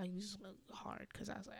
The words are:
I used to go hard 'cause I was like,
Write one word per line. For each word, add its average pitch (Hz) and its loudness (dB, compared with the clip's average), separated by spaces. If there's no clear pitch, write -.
I 190 6
used 185 4
to 202 -4
go 208 -6
hard - 0
'cause - 0
I - 2
was 196 -2
like, 214 -6